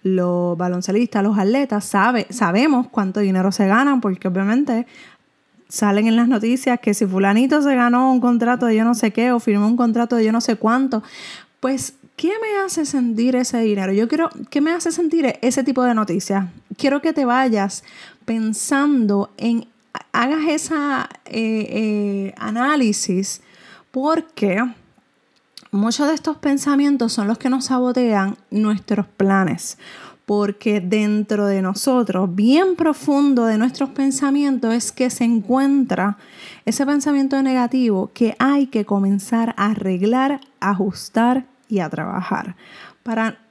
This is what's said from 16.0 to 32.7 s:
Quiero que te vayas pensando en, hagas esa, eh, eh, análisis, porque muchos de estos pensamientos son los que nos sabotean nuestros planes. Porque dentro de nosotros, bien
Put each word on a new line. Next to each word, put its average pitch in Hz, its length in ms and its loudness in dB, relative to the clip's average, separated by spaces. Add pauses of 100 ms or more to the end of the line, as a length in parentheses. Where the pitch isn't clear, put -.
Quiero 285 280 0
que 320 100 0
te 302 100 0
vayas 240 600 0 (420)
pensando 226 1120 0
en, 233 300 -2 (440)
hagas 294 360 0
esa, 247 600 -2 (180)
eh, 220 440 -2
eh, 208 680 -2
análisis, 226 1040 -2 (500)
porque 262 720 -2 (1080)
muchos 226 360 0
de 320 80 2
estos 302 220 -6
pensamientos 277 760 0
son 202 140 -2
los 226 100 -2
que 262 120 -4
nos 254 160 -2
sabotean 240 720 0 (120)
nuestros 208 560 -2
planes. 196 720 0 (480)
Porque 208 540 0
dentro 208 680 0
de 196 160 0
nosotros, 196 720 0
bien 294 400 4